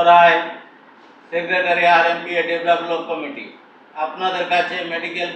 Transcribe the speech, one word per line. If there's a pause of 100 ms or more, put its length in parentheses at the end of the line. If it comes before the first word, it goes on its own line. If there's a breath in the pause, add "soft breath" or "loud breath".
রায়, (920)
সেক্রেটারি (120)
আরএমপিএ
ডেভেলপ
ব্লক
কমিটি। (600)
আপনাদের
কাছে (160)
মেডিকেল